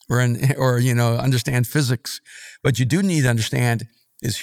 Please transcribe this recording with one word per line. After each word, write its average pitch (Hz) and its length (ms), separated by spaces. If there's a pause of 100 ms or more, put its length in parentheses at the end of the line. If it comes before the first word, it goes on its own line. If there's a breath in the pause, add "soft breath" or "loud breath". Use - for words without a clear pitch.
or 123 120
an, 123 360
or, 127 220
you 123 160
know, 120 220
understand 123 500
physics. 131 540 (400 loud breath)
What 127 180
you 131 60
do 160 180
need 170 200
to 127 60
understand 117 580 (340)
is 123 220